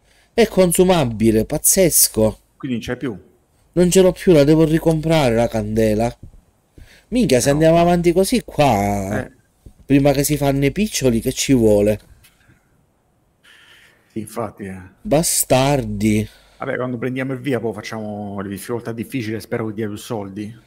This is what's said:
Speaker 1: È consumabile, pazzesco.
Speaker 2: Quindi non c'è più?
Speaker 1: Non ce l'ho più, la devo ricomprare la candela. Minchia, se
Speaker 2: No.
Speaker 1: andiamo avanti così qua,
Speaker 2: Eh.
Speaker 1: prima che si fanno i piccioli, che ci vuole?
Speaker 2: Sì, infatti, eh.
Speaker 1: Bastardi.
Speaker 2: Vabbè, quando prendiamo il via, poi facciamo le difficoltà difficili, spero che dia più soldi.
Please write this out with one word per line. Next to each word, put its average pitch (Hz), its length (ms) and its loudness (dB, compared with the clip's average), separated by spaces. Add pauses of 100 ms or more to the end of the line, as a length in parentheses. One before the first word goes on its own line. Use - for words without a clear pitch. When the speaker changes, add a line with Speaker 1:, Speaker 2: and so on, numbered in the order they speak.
(360)
Speaker 1:
È 233 140 4
consumabile, 139 960 2
pazzesco. 143 920 0 (180)
Speaker 2:
Quindi 127 220 -6
non - 80 -12
c'è 123 100 -6
più? 123 200 -8 (560)
Speaker 1:
Non 180 180 2
ce 185 120 6
l'ho 180 100 4
più, - 200 2
la 147 100 8
devo 156 220 4
ricomprare 156 720 0
la 117 100 2
candela. 110 680 0 (920)
Minchia, 175 320 2
se - 60 -2
Speaker 2:
No. 139 60 4
Speaker 1:
andiamo 160 260 4
avanti 175 340 2
così 190 320 0
qua, 101 800 0
Speaker 2:
Eh. - 60 -16 (560)
Speaker 1:
prima 139 240 2
che 139 140 0
si 147 120 -2
fanno 139 280 0
i 139 80 0
piccioli, 131 480 -2
che 131 120 -4
ci - 220 -2
vuole? 107 460 4 (2250)
Speaker 2:
Sì, 113 60 -10
infatti, 107 440 -10
eh. 95 160 -12 (220)
Speaker 1:
Bastardi. 113 1200 0 (300)
Speaker 2:
Vabbè, 127 200 -8
quando 123 220 -6
prendiamo 131 360 -6
il 123 60 -8
via, 123 200 -2
poi 110 140 -4
facciamo 104 680 -10
le 98 80 -8
difficoltà 113 440 -8
difficili, 113 480 -8
spero 113 260 -6
che 107 80 -8
dia 110 120 -6
più 104 100 -10
soldi. 104 600 -10 (100)